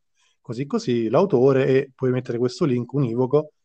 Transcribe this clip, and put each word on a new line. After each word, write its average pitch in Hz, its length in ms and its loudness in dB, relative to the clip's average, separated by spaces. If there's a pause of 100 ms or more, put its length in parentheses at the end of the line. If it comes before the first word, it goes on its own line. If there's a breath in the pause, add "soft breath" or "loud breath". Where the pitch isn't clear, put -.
(400)
così 123 260 -10
così 120 420 -2
l'autore", 135 580 4
e 135 280 0
puoi 131 160 -2
mettere 127 280 -4
questo 123 260 -2
link 123 280 -2
univoco 131 600 0 (120)